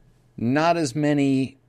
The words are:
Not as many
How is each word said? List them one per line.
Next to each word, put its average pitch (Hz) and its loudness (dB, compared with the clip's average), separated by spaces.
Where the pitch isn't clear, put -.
Not 151 0
as 151 -4
many 139 0